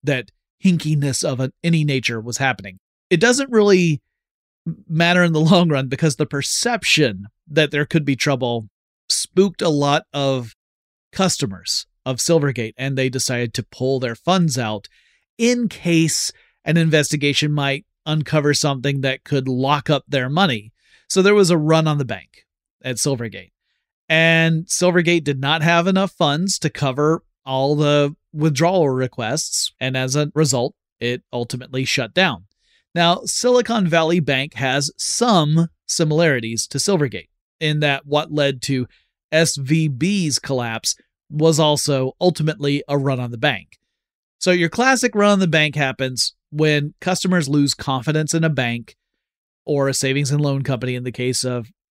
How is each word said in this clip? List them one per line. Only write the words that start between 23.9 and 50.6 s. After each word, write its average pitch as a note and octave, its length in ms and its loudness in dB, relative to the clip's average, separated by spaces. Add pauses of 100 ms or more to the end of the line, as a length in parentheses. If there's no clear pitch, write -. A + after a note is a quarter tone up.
And E3 560 2
Silvergate F3 580 2
did C#3 160 -2
not D3+ 220 -2
have E3+ 240 2
enough F#3+ 260 0
funds E3 460 -2
to D#3 120 -4
cover D3 520 0 (240)
all C3+ 300 0
the D3 380 2 (180)
withdrawal D#3+ 560 2
requests, B2+ 920 -4
and C3 160 -4
as C3 180 -2
a D3 200 0
result, C#3 400 0 (260)
it A#2+ 220 -4 (100)
ultimately B2+ 520 -6
shut B2 300 -4
down. C#3+ 300 0 (500)
Now, E3+ 300 2
Silicon A#3 640 0
Valley E3 320 2
Bank C3+ 340 -2
has C#3 420 -2
some E3 720 2 (180)
similarities D3 840 0
to C#3+ 100 -6
Silvergate C#3+ 500 -2 (320)
in D3+ 200 0
that C#3+ 260 0
what D3 260 0
led C#3 300 0
to C3 240 -2 (460)
S D#3 240 2
V D3+ 320 0
B's D#3 500 -2
collapse A#2+ 580 -4 (320)
was D#3 320 2
also C#3+ 600 0
ultimately D3 680 0
a C#3+ 100 -2
run C3+ 220 -2
on B2 100 -6
the A#2 80 -12
bank. A#2 400 -4 (600)
So - 120 0
your F3 180 2
classic B3+ 460 0
run G#3 160 4
on G3+ 80 4
the F#3+ 100 2
bank D#3 280 2
happens C3 580 -4 (160)
when D3+ 500 0
customers F3+ 480 0
lose C#3+ 260 2
confidence D3+ 600 -2
in D#3+ 80 2
a D#3+ 80 2
bank A#2+ 460 -4 (680)
or C#3 240 0
a C3 60 -2
savings C#3 380 -2
and D3 80 2
loan C#3 220 0